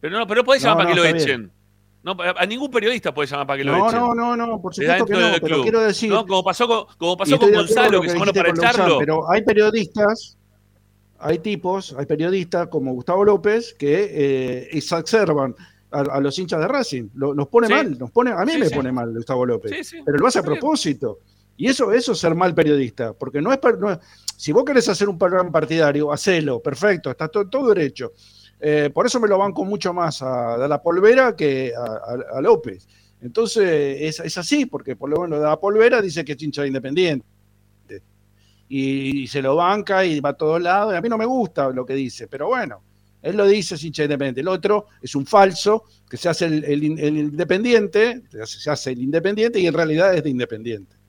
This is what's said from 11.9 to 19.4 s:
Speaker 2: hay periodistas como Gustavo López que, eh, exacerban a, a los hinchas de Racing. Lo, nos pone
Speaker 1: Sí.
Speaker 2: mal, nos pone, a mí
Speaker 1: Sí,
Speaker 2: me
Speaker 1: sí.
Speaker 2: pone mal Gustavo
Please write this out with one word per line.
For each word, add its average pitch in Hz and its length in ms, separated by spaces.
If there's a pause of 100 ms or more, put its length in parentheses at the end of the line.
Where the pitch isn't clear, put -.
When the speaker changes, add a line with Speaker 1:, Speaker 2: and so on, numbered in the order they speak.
Speaker 2:
hay 135 80
periodistas 170 640
como 135 260
Gustavo 175 300
López 208 560
que, 165 320
eh, 131 640
exacerban 160 800 (340)
a, 139 120
a 139 180
los 139 180
hinchas 175 220
de 156 80
Racing. 170 460
Lo, 139 200
nos 143 140
pone 233 200
Speaker 1:
Sí. 196 60
Speaker 2:
mal, 262 240
nos 123 140
pone, 247 200
a 185 120
mí 269 80
Speaker 1:
Sí, 320 60
Speaker 2:
me 233 100
Speaker 1:
sí. 139 80
Speaker 2:
pone 127 160
mal 120 220
Gustavo 127 320